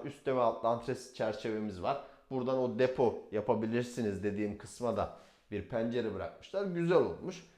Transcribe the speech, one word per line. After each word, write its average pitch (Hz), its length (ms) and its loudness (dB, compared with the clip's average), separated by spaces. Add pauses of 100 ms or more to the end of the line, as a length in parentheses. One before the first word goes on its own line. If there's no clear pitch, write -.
üstte 131 300 -2
ve 127 40 4
altta 113 280 2
antres 117 460 -2
çerçevemiz 107 680 -2
var. 110 220 -2 (260)
Buradan 131 280 0
o 123 220 0
depo 127 420 4 (100)
yapabilirsiniz 110 920 0
dediğim 101 340 -2
kısma 117 400 -4
da 87 200 -2 (340)
bir 101 180 -4
pencere 117 440 0
bırakmışlar. 95 520 -6
Güzel 170 320 2
olmuş. 127 480 0 (120)